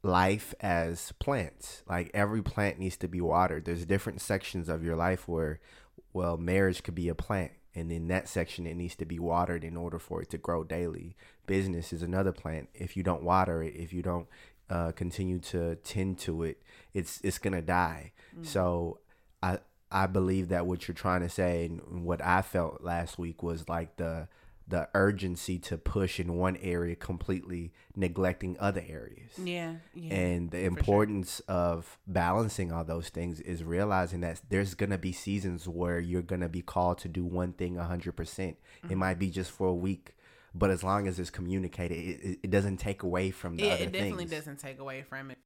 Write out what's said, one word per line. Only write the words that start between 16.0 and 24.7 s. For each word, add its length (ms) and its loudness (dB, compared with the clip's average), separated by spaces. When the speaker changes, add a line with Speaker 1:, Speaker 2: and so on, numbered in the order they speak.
Speaker 1:
to 220 -2
it, 200 -4
it's, 280 -4
it's 160 0
gonna 220 0
die. 520 0
Speaker 2:
Mm. 120 -12
Speaker 1:
So 540 0
I, 160 2
I 140 4
believe 420 2
that 180 2
what 220 -2
you're 60 -6
trying 260 2
to 80 0
say 380 2
and 380 -6
what 200 0
I 160 6
felt 420 0
last 360 -2
week 240 -6
was, 260 -2
like, 280 -4
the, 320 -4
the 260 0